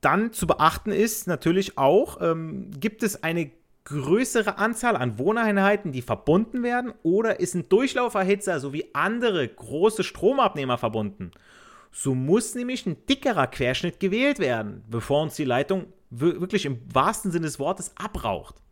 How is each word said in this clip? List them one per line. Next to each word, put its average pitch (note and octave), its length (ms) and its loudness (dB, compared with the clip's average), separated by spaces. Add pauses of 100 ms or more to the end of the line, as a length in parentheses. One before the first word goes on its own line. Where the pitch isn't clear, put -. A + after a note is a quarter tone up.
dann G3+ 320 2
zu - 140 -4
beachten D#3 440 2
ist A3 360 0
natürlich F3+ 500 0
auch, E3 440 4
ähm, D#3+ 480 -4 (100)
gibt G#3+ 240 -4
es G#3 200 -4
eine E3 280 -2 (340)
größere G3 720 0
Anzahl A3+ 380 0
an A#2+ 220 -2
Wohneinheiten, G3+ 720 2
die B2+ 100 -4
verbunden F#3+ 640 0
werden, A#3+ 300 -2 (100)
oder G#3 360 2
ist - 140 -2
ein F3 140 -4
Durchlauferhitzer G3+ 920 2
sowie C#3 340 -6
andere F#3+ 540 0
große E3+ 560 0
Stromabnehmer F3 760 2
verbunden? G#2+ 540 -4 (600)
So - 240 -4
muss D3 400 0
nämlich B3 300 -6
ein E3+ 220 -6
dickerer A3 400 0
Querschnitt C3 520 -2
gewählt A#3+ 400 0
werden, A2 500 -2
bevor A#2 320 0
uns D#3 140 -4
die D#3+ 80 -4
Leitung C#3+ 440 0 (220)
wir-, C#3+ 300 0
wirklich F#3 260 -2
im C3+ 140 -4 (140)
wahrsten F3+ 380 2
Sinne E3 160 -2
des C#3 120 -8
Wortes E3+ 360 -4
abraucht. - 600 -6 (160)